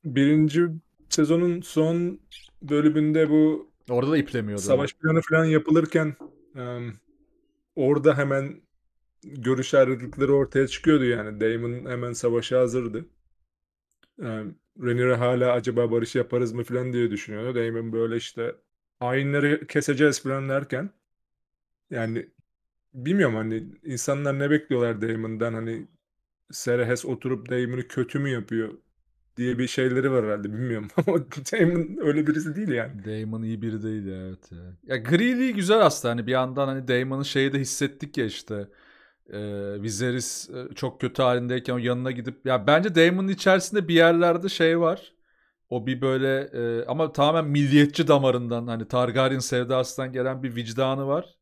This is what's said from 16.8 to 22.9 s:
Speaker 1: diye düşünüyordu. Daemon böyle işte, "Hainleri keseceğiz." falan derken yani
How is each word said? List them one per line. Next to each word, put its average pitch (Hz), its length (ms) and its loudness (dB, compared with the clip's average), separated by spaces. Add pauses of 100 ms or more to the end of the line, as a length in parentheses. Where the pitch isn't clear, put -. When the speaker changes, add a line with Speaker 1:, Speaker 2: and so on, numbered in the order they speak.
Speaker 1:
diye 120 180 0
düşünüyordu. 107 480 -8
Daemon 113 340 -4
böyle 113 240 -2
işte, 117 400 -8 (440)
"Hainleri 143 680 0
keseceğiz." 143 560 2
falan 135 260 -6
derken 139 420 -4 (1000)
yani 113 380 -6 (680)